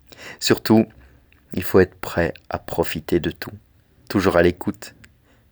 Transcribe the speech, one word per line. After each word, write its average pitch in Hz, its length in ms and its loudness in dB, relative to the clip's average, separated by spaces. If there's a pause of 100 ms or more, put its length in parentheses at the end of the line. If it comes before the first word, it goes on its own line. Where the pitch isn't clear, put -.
(400)
Surtout, 110 460 2 (680)
il 92 100 -6
faut - 160 2
être - 160 2
prêt - 380 -4 (160)
à - 100 -8
profiter - 600 -4
de 85 120 -2
tout. - 200 -16 (580)
Toujours 90 280 2
à 85 40 8
l'écoute. - 540 -2 (560)